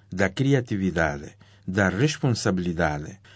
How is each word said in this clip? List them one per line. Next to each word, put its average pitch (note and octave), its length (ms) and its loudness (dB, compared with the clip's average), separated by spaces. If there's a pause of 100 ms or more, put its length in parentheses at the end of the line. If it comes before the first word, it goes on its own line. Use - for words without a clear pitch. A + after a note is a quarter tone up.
(100)
da F#2 200 0
criatividade, F#2+ 1000 0 (340)
da F#2+ 240 2
responsabilidade, F2+ 1300 -2 (180)